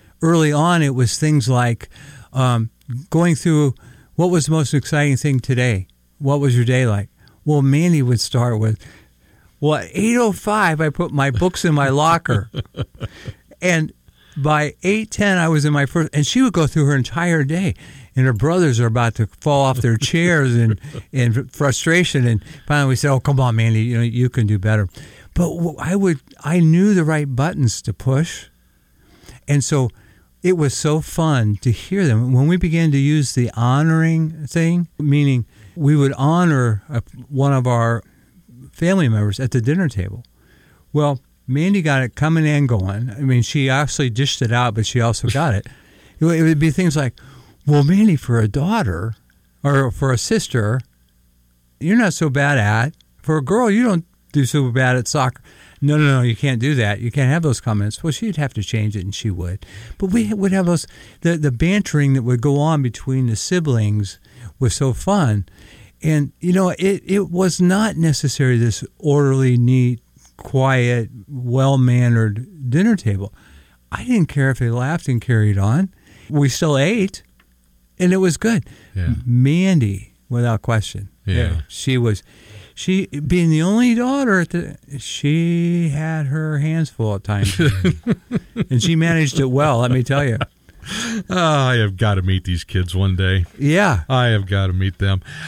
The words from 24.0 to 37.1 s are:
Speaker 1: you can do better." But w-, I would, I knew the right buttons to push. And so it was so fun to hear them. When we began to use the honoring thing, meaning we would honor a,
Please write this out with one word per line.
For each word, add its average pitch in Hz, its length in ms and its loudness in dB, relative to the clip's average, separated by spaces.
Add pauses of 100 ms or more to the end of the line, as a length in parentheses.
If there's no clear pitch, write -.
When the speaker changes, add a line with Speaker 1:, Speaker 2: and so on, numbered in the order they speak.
Speaker 1:
you 120 260 0
can 117 180 0
do 104 120 2
better." 107 300 0 (460)
But 170 200 0
w-, 165 240 -4
I 165 180 -2
would, 185 240 0 (220)
I 175 180 0
knew 175 340 4
the 170 100 2
right 147 300 -2
buttons 131 480 0
to 107 100 -6
push. 135 540 -2 (1000)
And 143 160 2
so 131 280 0 (520)
it 180 140 2
was 147 180 0
so 156 260 0
fun 131 560 0
to 120 160 -2
hear 190 340 -2
them. 123 260 2
When 131 160 4
we 180 80 2
began 165 360 2
to 139 60 2
use 147 360 0
the 120 220 0
honoring 160 880 0
thing, 170 420 0 (100)
meaning 143 480 2 (300)
we 151 200 2
would 139 180 2
honor 143 760 2
a, 117 140 -6 (260)